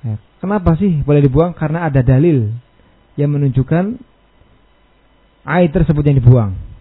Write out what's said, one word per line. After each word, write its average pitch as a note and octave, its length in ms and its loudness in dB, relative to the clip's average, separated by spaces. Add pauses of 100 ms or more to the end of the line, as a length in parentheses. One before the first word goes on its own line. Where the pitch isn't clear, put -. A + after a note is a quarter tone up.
Ya, A2 160 -8 (160)
kenapa F3 400 -2
sih E3+ 240 0
boleh C#3+ 240 2
dibuang? D#3+ 320 0
Karena D#3+ 320 -4
ada C3+ 160 0
dalil C3 480 2 (640)
yang D3 160 -2
menunjukkan C#3+ 640 -2 (1400)
aid E3 320 0
tersebut D3+ 320 0
yang C#3 160 2
dibuang. A2+ 320 4 (260)